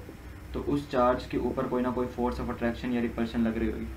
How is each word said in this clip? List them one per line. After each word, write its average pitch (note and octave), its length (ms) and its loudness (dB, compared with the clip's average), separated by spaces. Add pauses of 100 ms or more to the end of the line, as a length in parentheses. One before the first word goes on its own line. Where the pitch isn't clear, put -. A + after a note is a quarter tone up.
(540)
तो C#3 60 -2
उस C#3+ 320 0
charge B2 340 4
के C#3 140 -2
ऊपर B2 280 0
कोई B2 140 2
ना B2 100 2
कोई B2 180 0
force A#2+ 300 0
of A#2 100 -2
attraction A#2+ 440 0
या A#2+ 80 2
repulsion A#2 460 0
लग A2 100 0
रही A2 140 2
होगी A2+ 260 -4